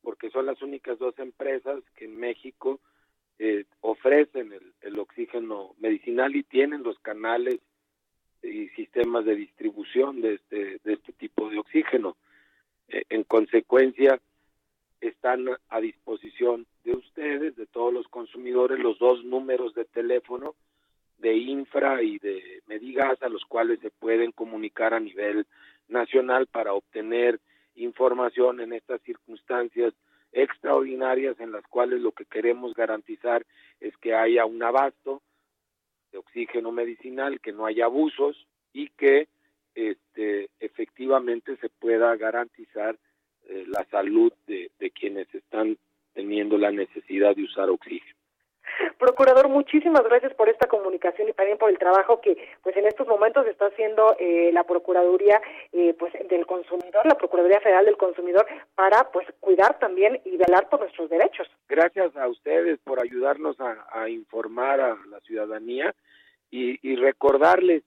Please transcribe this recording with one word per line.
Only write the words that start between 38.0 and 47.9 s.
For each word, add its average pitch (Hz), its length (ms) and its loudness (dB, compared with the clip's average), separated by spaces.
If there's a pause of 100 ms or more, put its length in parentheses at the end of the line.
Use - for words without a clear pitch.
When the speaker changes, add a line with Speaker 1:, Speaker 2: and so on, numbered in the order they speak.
Speaker 1:
y 143 160 -10
que, 139 380 4 (480)
este, 104 760 -6 (100)
efectivamente 123 960 -4
se 113 120 -10
pueda 117 460 0
garantizar, 110 800 -8 (480)
eh, 92 220 -12
la 95 240 -6
salud 104 420 2 (140)
de, 92 320 -10
de 95 100 -6
quienes 98 460 -10
están 110 420 -4 (360)
teniendo 104 440 -2
la 104 140 2
necesidad 101 640 0
de 98 80 -6
usar 95 260 -4
oxígeno. - 480 -6 (800)